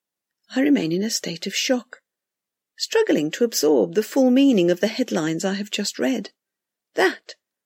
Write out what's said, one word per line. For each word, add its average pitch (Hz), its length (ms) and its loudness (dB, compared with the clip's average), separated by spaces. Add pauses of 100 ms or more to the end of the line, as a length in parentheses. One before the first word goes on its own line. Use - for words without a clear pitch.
(560)
I 262 60 2
remain 247 300 2
in 180 120 -2
a 220 60 -4
state 175 360 -8
of 196 100 -8
shock, - 460 -4 (760)
struggling 294 540 0
to - 120 -4
absorb 233 520 2
the 214 80 2
full 262 280 2
meaning 247 400 4
of 175 80 -2
the 208 80 0
headlines 165 560 -4
I 190 100 -2
have 208 180 -8
just - 280 -6
read. 247 320 -4 (600)
That, - 420 -4 (300)